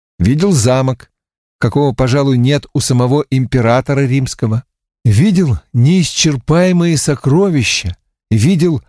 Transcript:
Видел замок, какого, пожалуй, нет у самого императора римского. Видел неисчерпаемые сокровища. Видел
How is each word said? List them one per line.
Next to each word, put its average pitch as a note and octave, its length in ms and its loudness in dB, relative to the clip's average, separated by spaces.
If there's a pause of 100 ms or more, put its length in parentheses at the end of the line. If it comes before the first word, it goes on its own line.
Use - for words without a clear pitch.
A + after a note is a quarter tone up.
(180)
Видел D#3 340 0
замок, B2+ 600 -2 (480)
какого, C#3 340 0
пожалуй, C3 440 0
нет C3 360 0
у C#3 60 -4
самого B2+ 500 0
императора C3 720 0
римского. B2+ 640 -2 (420)
Видел C#3+ 540 2 (120)
неисчерпаемые E3 1300 0
сокровища. C#3+ 960 -2 (340)
Видел D3+ 600 0